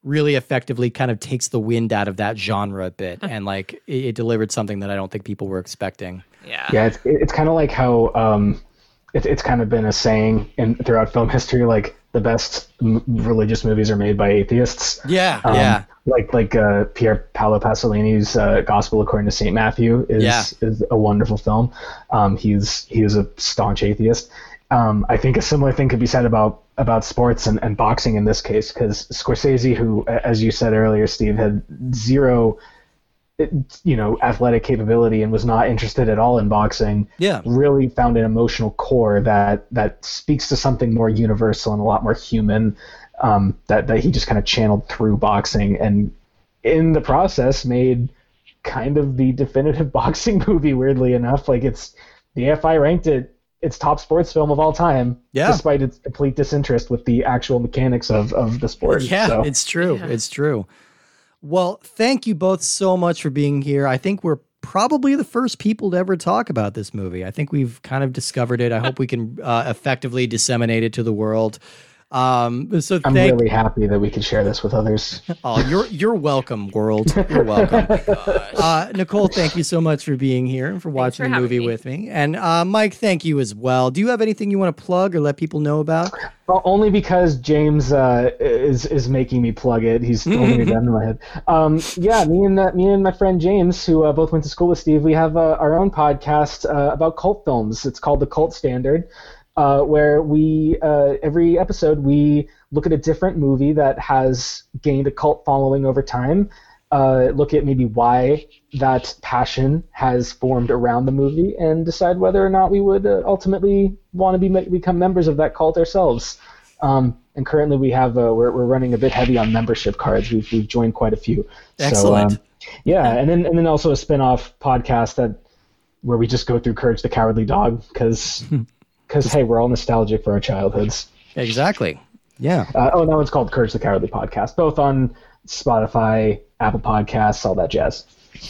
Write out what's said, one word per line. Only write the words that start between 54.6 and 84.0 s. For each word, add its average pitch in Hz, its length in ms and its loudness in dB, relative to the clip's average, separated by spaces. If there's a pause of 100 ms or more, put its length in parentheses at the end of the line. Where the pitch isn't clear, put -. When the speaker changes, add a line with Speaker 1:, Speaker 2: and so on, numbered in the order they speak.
Speaker 3:
time, 135 440 0 (160)
Speaker 1:
Yeah. 143 140 0
Speaker 3:
despite 151 360 2
its 127 160 -4
complete 139 380 -4
disinterest 139 540 -2
with 120 140 -4
the 120 200 0
actual 123 360 0
mechanics 123 500 -2
of, 107 220 0
of 117 280 -2
the 123 80 -4
sport. - 340 -2
Speaker 1:
Yeah, 190 260 0
Speaker 3:
So. 117 140 0
Speaker 1:
it's 143 220 -2
true. 170 340 -2
Speaker 2:
Yeah. 170 80 -10
Speaker 1:
It's 123 220 -4
true. 139 380 -4 (760)
Well, 180 400 -2
thank 247 440 -2
you 220 80 -2
both 185 280 -2
so 185 340 0
much 175 260 -2
for 151 80 -4
being 143 320 -2
here. 139 240 0
I 131 120 0
think 190 260 -4
we're 156 140 -2 (240)
probably 269 540 0
the 277 80 -2
first 240 340 -4
people 208 320 -2
to 180 60 -2
ever 185 200 0
talk 196 340 -2
about 104 240 -2
this - 200 -10
movie. 92 300 -8
I 95 80 -8
think 147 200 -6
we've 131 300 -4
kind 135 220 -4
of 127 80 -4
discovered 123 480 -4
it. 120 120 0
I 113 60 0
hope 131 220 -4
we - 80 0
can, 120 340 -6
uh, 117 240 -2
effectively 127 600 -4
disseminate 113 580 0
it 110 100 -2
to 120 80 -4
the 110 100 -2
world. 110 460 -2 (540)
Um, 127 720 0
so 185 240 -2
Speaker 3:
I'm 135 80 2
Speaker 1:
thank 131 180 4
Speaker 3:
really 117 160 2
happy 110 380 0
that 101 120 0
we 101 120 0
could 101 120 -6
share 107 220 0
this 101 180 -4
with 107 120 -4
others. 107 480 -2 (100)
Speaker 1:
<laughs> - 120 -12
Oh, 127 220 0
you're, 175 200 0
you're 214 280 -2
welcome, 131 540 -4
world. 107 460 -2 (160)
You're - 120 2
welcome. 214 460 2
Speaker 3:
<laughs> 208 100 2 (640)
Speaker 1:
Uh, 165 320 0
Nicole, 196 340 0
thank 165 280 -2
you 170 80 -2
so 170 160 -2
much 156 240 0
for 147 100 -4
being 127 320 -2
here 131 220 -4
and 190 120 -8
for 165 100 -12
Speaker 2:
Thanks 143 60 -8
Speaker 1:
watching 127 280 -2
Speaker 2:
for 127 60 -2
Speaker 1:
the 247 40 0
Speaker 2:
having 131 80 0
Speaker 1:
movie 123 180 0
Speaker 2:
me. 117 60 -4
Speaker 1:
with 113 180 -6
me. 151 260 -10
And, 151 260 -2
uh, 170 280 0
Mike, 214 300 0
thank 185 300 -2
you 151 160 0
as 107 160 -4
well. 127 340 0
Do 139 100 -4